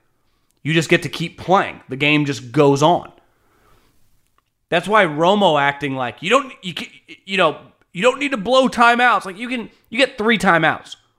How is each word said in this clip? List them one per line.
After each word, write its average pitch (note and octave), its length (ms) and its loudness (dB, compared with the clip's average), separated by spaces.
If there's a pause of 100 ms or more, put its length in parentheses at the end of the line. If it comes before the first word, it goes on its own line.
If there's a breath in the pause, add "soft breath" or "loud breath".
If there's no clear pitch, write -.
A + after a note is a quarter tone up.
(640)
You D3 100 -4
just D#3+ 160 0
get F3 140 2
to C3+ 60 -10
keep - 280 -10
playing. D#3+ 520 -2
The B2+ 60 -10
game D3 300 0
just B2 260 -8
goes C#3+ 300 2
on. D#3 300 2 (1600)
That's F3 180 -2
why G#3 180 4
Romo E3 560 2
acting C#3+ 340 -2
like, B2 260 -8
"You F3 80 -6
don't, B3+ 320 0
you F3 120 -12
can, - 140 -10 (380)
you F#3+ 120 -4
know, D#3 220 0 (340)
you E3+ 80 -8
don't B3+ 180 2
need C#4+ 120 -4
to C#4 60 -4
blow B3 300 2
timeouts." A#3+ 560 2
Like, F#3 140 -14
you A#3+ 100 -10
can, A#3 220 -10 (200 soft breath)
you A3 80 -8
get C4 200 0
three A3 200 2
timeouts, E3 580 0 (240)